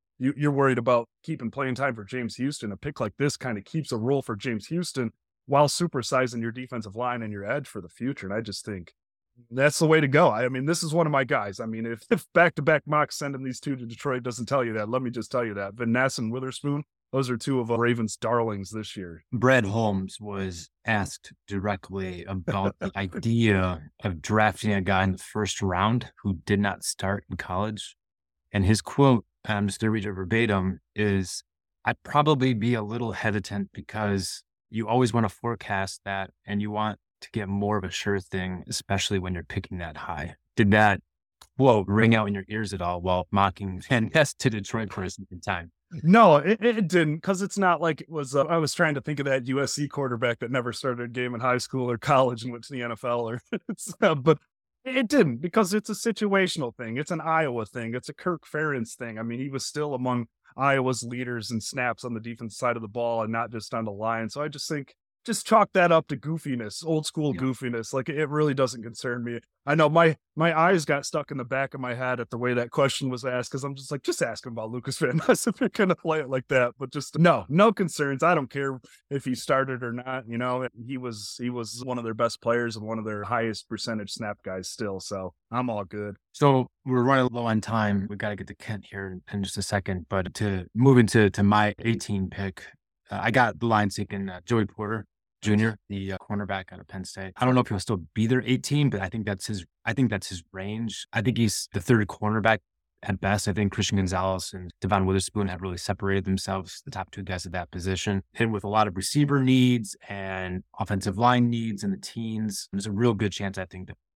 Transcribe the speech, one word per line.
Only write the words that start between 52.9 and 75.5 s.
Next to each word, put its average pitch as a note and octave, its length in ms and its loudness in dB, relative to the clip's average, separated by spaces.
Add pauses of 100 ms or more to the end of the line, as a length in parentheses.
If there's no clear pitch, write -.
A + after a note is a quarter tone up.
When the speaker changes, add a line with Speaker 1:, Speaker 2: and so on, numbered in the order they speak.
Speaker 1:
F A2 100 -10
L A#2+ 240 -2
or, A#2 140 -6 (180)
<laughs> - 180 -10
so, F3 380 0
but D3 220 4 (480)
it B3+ 240 0
didn't, D#3+ 320 4
because F3+ 320 0
it's G#3 160 0
a A3 40 -4
situational F#3+ 800 0
thing. A#2 220 -8
It's D3 160 -4
an E3 80 -4
Iowa D3+ 460 0
thing. A2+ 280 -6
It's B2 140 -8
a D3+ 60 -10
Kirk E3+ 340 -4
Ferentz D3 480 -4
thing. A2+ 240 -10
I A2 40 -6
mean, A#2 160 -6
he C3+ 100 -6
was C3+ 160 -6
still D3 280 -4
among B2 340 -2 (280)
Iowa's C3 480 2
leaders A#2+ 480 -8
in A2+ 80 -2
snaps B2 460 -4
on B2 80 -6
the A2 80 -6
defense A#2 360 -12
side A#2+ 200 0
of A2+ 40 -8
the A2 60 -8
ball A#2 360 -2
and A2 100 -4
not A#2 180 -4
just A2+ 220 -10
on A2+ 100 -4
the G#2+ 80 -6
line. A2 380 -4
So C#3+ 120 -8
I D3+ 60 -4
just D3 220 -10
think, D3 260 -6 (280)
just - 220 -4
chalk G#3+ 280 4
that F3 180 6
up D#3+ 160 4
to C#3+ 100 -4
goofiness, C3 640 -6
old D#3 220 0
school D3 300 -2
Speaker 2:
Yeah. E2+ 60 -6
Speaker 1:
goofiness. A#2+ 520 -4
Like, C3+ 160 -4
it D3+ 180 -2
really D3 280 2
doesn't B2+ 260 0
concern A#2+ 420 -6
me. A#2 160 -6 (280)
I D3 80 4
know D#3 120 8
my, D#3+ 300 6 (180)
my D#3+ 220 2
eyes E3+ 260 4
got C#3+ 220 0
stuck D3+ 240 -4
in D3 80 -8
the B2 80 -6
back C3+ 300 -4
of C#3 40 -10
my B2 140 -6
head B2+ 260 -2
at A#2 120 -8
the A#2 80 -6
way B2 160 0
that A#2+ 160 -2
question C3+ 400 2
was B2 120 -6
asked, B2 280 -4
'cause C3 120 -6
I'm C#3 120 -6
just C3+ 160 -14
like, D3 100 -6
"Just - 220 -4
ask A2+ 200 -4
him B2 100 -10
about A2+ 180 -8
Lucas B2 260 -6
Van C3+ 200 2
Ness F#3 280 4
<laughs> - 20 -4
if - 140 -2